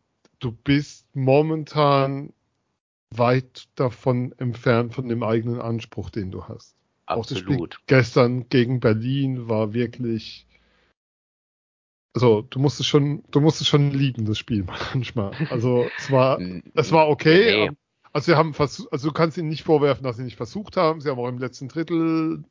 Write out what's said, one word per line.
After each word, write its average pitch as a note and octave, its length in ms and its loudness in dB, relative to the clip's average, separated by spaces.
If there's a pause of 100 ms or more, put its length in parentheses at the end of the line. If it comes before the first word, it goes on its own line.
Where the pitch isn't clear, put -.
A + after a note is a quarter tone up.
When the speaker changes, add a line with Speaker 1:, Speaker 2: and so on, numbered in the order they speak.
(400)
Speaker 1:
Du B2 120 -6
bist C#3 540 -2 (100)
momentan C#3+ 1200 2 (800)
weit B2 640 -2
davon B2+ 640 -2
entfernt A#2+ 560 0
von C3 120 -8
dem A#2+ 140 -4
eigenen A#2 400 -2
Anspruch, A2 480 -8
den F#2+ 220 -8
du G2 160 -12
hast. - 280 -18 (300)
Auch G#2+ 220 -4
das A#2+ 100 -6
Spiel F#2 160 -4
Speaker 2:
Absolut. - 320 -6
Speaker 1:
gestern B2 640 2
gegen B2 300 2
Berlin B2 680 0
war A2 280 -2
wirklich, A#2 720 -6 (1700)
also A2+ 280 4
du - 160 -10
musst C#3 200 0
es C#3 60 -4
schon, C#3+ 460 0
du C#3+ 100 2
musst D#3 200 2
es D3 60 0
schon C#3+ 240 2
lieben, C3+ 340 -2
das G#2+ 120 -2
Spiel G#2 260 -4
<laughs> - 300 -10
manchmal. A2+ 380 -4 (180)
Also B2 380 0 (100)
es - 140 -8
war, C3 280 4
Speaker 2:
N-, F2+ 240 -10 (120)
Speaker 1:
es D#3 160 0
war D#3 180 6
okay. F#3+ 600 4
Speaker 2:
nee. D3 80 -12 (340)
Speaker 1:
Also D3 200 0
sie D3+ 60 6
haben D#3 160 2
versuch-, - 380 -4
also C#3 160 -4
du D#3 60 -4
kannst E3 240 0
ihnen D#3+ 120 -4
nicht D#3 140 -8
vorwerfen, C#3+ 400 4
dass B2 140 -4
sie B2+ 60 -10
nicht A#2+ 140 -12
versucht G3 400 -8
haben. D#3+ 240 0
Sie C#3 80 -4
haben B2+ 100 -4
auch A#2+ 80 -4
im B2 120 -6
letzten B2+ 280 -8
Drittel D#3+ 840 -2